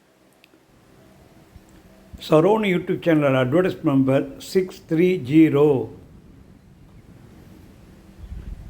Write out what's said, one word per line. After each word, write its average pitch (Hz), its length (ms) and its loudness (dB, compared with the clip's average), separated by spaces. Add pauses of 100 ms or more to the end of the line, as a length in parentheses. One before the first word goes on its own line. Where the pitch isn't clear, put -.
(2250)
சரோனி 190 440 2
YouTube 175 280 -4
சேனல் 151 300 2
அட்வர்டைஸ் 131 500 0
நம்பர் 135 460 0 (100)
சிக்ஸ் - 520 -6
த்ரீ 175 300 0 (100)
ஜீரோ. 143 580 4 (2750)